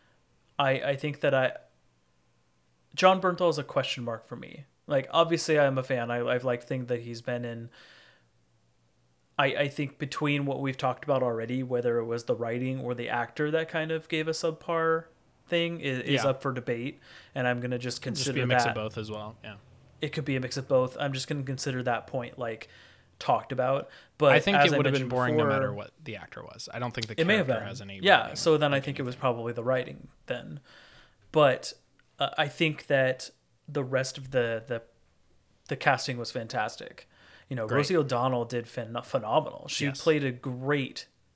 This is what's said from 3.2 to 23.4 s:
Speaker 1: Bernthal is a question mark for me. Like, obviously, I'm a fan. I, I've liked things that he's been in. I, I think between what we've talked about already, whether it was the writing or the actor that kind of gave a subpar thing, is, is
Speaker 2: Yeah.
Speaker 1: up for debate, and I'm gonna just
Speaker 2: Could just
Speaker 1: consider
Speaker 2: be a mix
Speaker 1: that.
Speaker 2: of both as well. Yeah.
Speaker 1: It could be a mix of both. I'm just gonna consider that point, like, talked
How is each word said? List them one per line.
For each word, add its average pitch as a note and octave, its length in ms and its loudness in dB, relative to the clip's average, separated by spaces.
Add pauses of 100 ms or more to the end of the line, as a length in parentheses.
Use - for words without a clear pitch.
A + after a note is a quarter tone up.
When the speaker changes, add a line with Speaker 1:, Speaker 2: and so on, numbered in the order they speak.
Speaker 1:
Bernthal F3+ 300 2
is D3 80 0
a C#3+ 60 -4
question B2+ 400 -4
mark A2+ 220 -8
for - 100 -14
me. - 280 -16 (220)
Like, C3+ 240 -2
obviously, D#3+ 480 4
I'm C3+ 200 4
a B2+ 40 0
fan. A#2+ 280 -2
I, A#2+ 180 -2
I've B2 160 0
liked A#2+ 240 0
things B2+ 200 -4
that A#2+ 120 -2
he's A#2 220 -12
been B2 240 -6
in. A#2 240 -10 (1700)
I, C#3 60 4 (120)
I C#3+ 120 0
think C#3 300 -8
between C#3+ 480 -2
what C3+ 140 -4
we've C3+ 160 -4
talked B2+ 280 -4
about C3+ 180 2
already, A#2+ 400 -2
whether B2 360 0
it A2+ 60 -2
was A#2 200 -4
the B2 100 0
writing B2 460 -4
or B2 140 -4
the A#2+ 140 -8
actor A#2+ 420 -2
that D#3+ 180 0
kind D#3+ 220 -2
of D#3+ 180 -4
gave D#3 200 -2
a D#3+ 40 0
subpar E3 720 0 (440)
thing, E3+ 320 -2
is, C3 200 -2
is C3 240 0
Speaker 2:
Yeah. C#3 60 2
Speaker 1:
up C3 120 -2
for C3+ 100 -2
debate, B2 480 -6 (340)
and B2+ 140 0
I'm B2 120 0
gonna B2 180 -4
just A#2+ 240 -6
Speaker 2:
Could B2 120 -4
just C3 120 -2
Speaker 1:
consider C3+ 80 -2
Speaker 2:
be C3+ 80 0
a A#2+ 40 0
mix B2 180 4
Speaker 1:
that. A#2 60 2
Speaker 2:
of A#2+ 60 -2
both G#2+ 220 -6
as G#2+ 120 -8
well. G#2+ 320 -10
Yeah. G#2+ 120 -14 (480)
Speaker 1:
It D3 100 -4
could C#3 140 -4
be C#3 100 2
a B2+ 40 0
mix B2+ 180 -4
of C3 100 -8
both. B2+ 320 4
I'm C#3+ 140 -2
just C3 140 -4
gonna D3 140 -4
consider C3 400 -4
that A#2+ 240 0
point, A#2+ 320 -8
like, A#2 300 -8 (500)
talked - 340 0